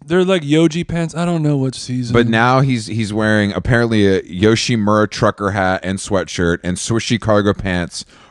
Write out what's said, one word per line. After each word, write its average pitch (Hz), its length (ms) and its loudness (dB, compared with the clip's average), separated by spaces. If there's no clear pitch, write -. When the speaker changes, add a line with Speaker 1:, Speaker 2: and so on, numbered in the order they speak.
Speaker 1:
they're 180 180 2
like 185 180 0
Yoji 160 460 2
pants. 165 260 -6
I 170 120 -4
don't 170 160 -2
know 147 160 2
what 131 160 -2
season." 123 400 -6
Speaker 2:
But 120 140 4
now 120 320 2
he's, 127 260 0
he's 107 260 -4
wearing 107 400 2
apparently 113 540 2
a 95 160 2
Yoshimura 107 880 2
trucker 101 400 0
hat 92 340 0
and 95 140 -4
sweatshirt 87 680 -2
and 87 120 -2
swishy 113 440 -4
cargo 104 320 2
pants 90 520 -4